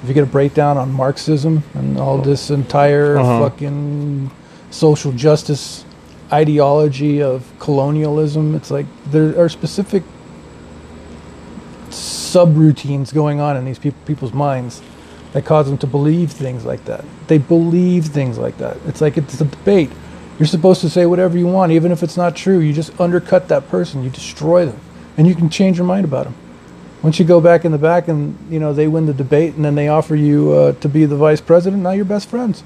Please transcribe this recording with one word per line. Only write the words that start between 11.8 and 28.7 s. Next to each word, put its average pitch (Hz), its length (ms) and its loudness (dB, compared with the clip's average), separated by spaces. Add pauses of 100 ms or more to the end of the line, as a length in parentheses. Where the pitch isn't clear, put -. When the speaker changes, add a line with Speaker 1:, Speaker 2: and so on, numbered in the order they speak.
Speaker 1:
subroutines 151 1200 2
going 147 260 -2
on 147 180 -2
in 127 80 -6
these 131 140 -10
peop-, - 260 -8
people's 135 280 -6
minds 135 480 -4 (520)
that 139 120 -4
cause 151 220 2
them 139 100 -4
to 147 100 -4
believe 147 440 0
things 127 340 -10
like 123 200 -8
that. - 180 -10 (240)
They 160 100 4
believe 170 680 2
things 139 320 -4
like 120 200 -6
that. 127 200 -8 (100)
It's - 140 -6
like, 151 160 0
it's 151 240 -6
a 160 40 0
debate. 175 440 0 (500)
You're 156 80 4
supposed 185 340 2
to 170 80 -2
say 175 160 2
whatever 175 320 2
you 175 100 2
want, 180 240 2
even 165 200 2
if 170 120 -2
it's 160 140 -6
not 175 180 -2
true. 190 240 2
You 151 140 0
just 160 260 -6
undercut 175 500 0
that 143 200 0
person. 165 340 -4
You 127 60 -6
destroy 165 560 0
them. - 140 -8 (380)
And 156 100 6
you 185 80 4
can 165 140 0
change 190 280 0
your 180 100 -2
mind 190 180 0
about 131 200 -4
them. 127 100 -14 (640)
Once 156 180 0
you 185 60 6
go 170 160 6
back 170 240 4
in 165 60 0
the 151 60 0
back 170 300 0
and, 147 300 -4 (120)
you 160 100 -4
know, 151 140 -2